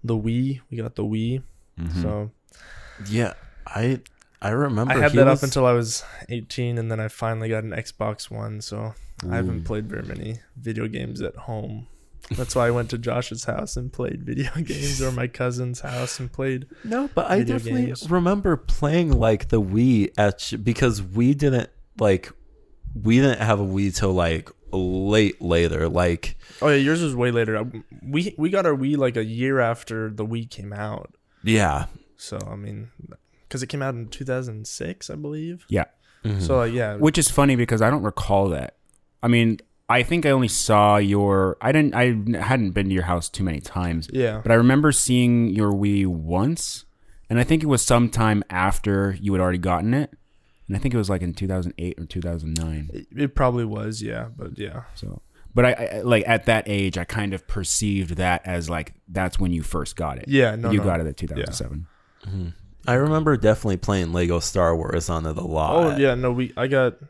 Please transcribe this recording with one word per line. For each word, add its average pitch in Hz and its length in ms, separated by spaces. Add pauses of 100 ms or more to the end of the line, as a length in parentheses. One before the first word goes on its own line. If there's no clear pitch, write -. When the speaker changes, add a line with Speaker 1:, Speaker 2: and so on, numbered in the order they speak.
Speaker 1:
The 113 140
Wii, 123 420 (100)
we 120 80
got 113 180
the 107 100
Wii. 113 380 (360)
Speaker 2:
Mm-hmm. 82 220
Speaker 1:
So 104 300 (800)
Speaker 3:
Yeah, 110 240 (320)
I, 120 360 (400)
I 101 80
remember 127 440
Speaker 1:
I 131 40
had 147 140
Speaker 3:
he 143 60
Speaker 1:
that 135 100
Speaker 3:
was 131 120
Speaker 1:
up - 40
until 131 220
I 123 80
was 117 300 (260)
eighteen, 120 480
and 113 140
then 110 80
I 110 80
finally 113 420
got 110 140
an 110 80
Xbox 107 580
One. 107 320
So 110 320 (360)
I 90 60
haven't 87 260
Speaker 2:
Ooh. - 20
Speaker 1:
played 107 240
very - 160
many 113 360 (180)
video 113 300
games - 340
at - 140
home. 110 520 (440)
That's - 240
why 120 120
I 120 40
went 120 200
to 123 60
Josh's 120 480
house - 300
and 123 160
played 127 320
video 131 320
<laughs> - 0
games, 143 460
or 131 100
my 123 160
cousin's 123 540
house 127 380
and 123 120
played 135 360 (160)
Speaker 3:
No, 247 300
but - 160
I 190 100
Speaker 1:
video - 180
Speaker 3:
definitely 113 300
Speaker 1:
games. 123 220
Speaker 3:
remember 180 480
playing, 156 600
like, 113 320
the 113 120
Wii 107 560
at 107 220
sh-, - 140
because 113 480
we 110 320
didn't, 139 360 (300)
like, 98 320 (640)
we 110 240
didn't 135 220
have 107 180
a 101 60
Wii 98 280
till, 95 200
like, 82 360 (220)
late 95 680
later. 85 480
Like, 85 480 (240)
Speaker 1:
Oh 147 80
yeah, 143 80
yours 151 240
was 151 120
way 123 180
later. 110 260
I, 107 80 (360)
we, 160 360
we 156 120
got 190 160
our 156 100
Wii, 135 200
like, 127 220
a 110 80
year 127 340
after 113 500
the 107 160
Wii 117 240
came 101 220
out. 104 420 (300)
Speaker 3:
Yeah. 90 440 (280)
Speaker 1:
So - 240 (100)
I 104 60
mean, 104 340 (600)
'cause 131 120
it 131 60
came 143 140
out 135 140
in 117 120
two - 160
thousand 127 420
six, - 440
I 151 60
believe. 156 520
Speaker 2:
Yeah. - 180 (380)
Speaker 3:
Mm-hmm. 104 160
Speaker 1:
So, 98 200
like, 117 120
yeah. 113 240
Speaker 2:
Which 151 220
is 160 120
funny 139 280
because 117 240
I 110 80
don't 101 140
recall 98 460
that. 69 280 (440)
I 120 60
mean, 117 320 (300)
I 123 140
think 165 220
I 147 60
only 131 160
saw 104 480
your, 101 640
I 120 140
didn't, 151 200
I 123 140
n-, 113 280
hadn't 107 360
been 98 160
to 95 60
your 92 100
house 87 260
too - 140
many 80 160
times. 82 540
Speaker 1:
Yeah. 120 280
Speaker 2:
But 113 120
I - 20
remember 135 380
seeing 120 560
your 104 240
Wii 101 340
once, 90 800 (440)
and 113 80
I 123 60
think 156 180
it 156 60
was 131 140
sometime 113 680
after 98 680
you 98 140
had 92 80
already 90 160
gotten 90 360
it. 143 180 (580)
And 98 80
I - 20
think 131 140
it 123 40
was, 101 120
like, 92 120
in 87 120
two 98 140
thousand 92 300
eight 87 220
or 85 60
two 90 160
thousand 82 360
nine. 78 360
Speaker 1:
It, - 220
it 139 200
probably 123 300
was, 107 360
yeah, 113 360
but - 200
yeah. 101 260 (120)
Speaker 2:
So, - 260 (320)
but 123 120
I, 123 80
I, 110 280
like, 113 240
at 113 200
that 110 220
age, 98 300
I 87 60
kind 101 300
of 92 120
perceived 98 680
that 90 300
as, 87 240
like, 85 240 (160)
that's 90 280
when 92 140
you 82 120
first - 340
got 73 200
it. - 120
Speaker 1:
Yeah, 127 260
no, 113 160
Speaker 2:
You 104 80
Speaker 1:
no. 98 60
Speaker 2:
got 85 160
it 80 60
at 69 140
Speaker 1:
Yeah. 82 60
Speaker 2:
two - 0
thousand - 260
seven. 73 340 (380)
Speaker 3:
Mm-hmm. 95 220 (400)
I 120 60
remember 151 420
definitely 107 420
playing 90 360
Lego 87 260
Star 85 360
Wars 80 340
on 80 160
it 78 120
a 80 80
lot. 78 300
Speaker 1:
Oh 160 220
yeah, 135 180
no, 123 160
we, 123 240
I 131 120
got 131 280 (140)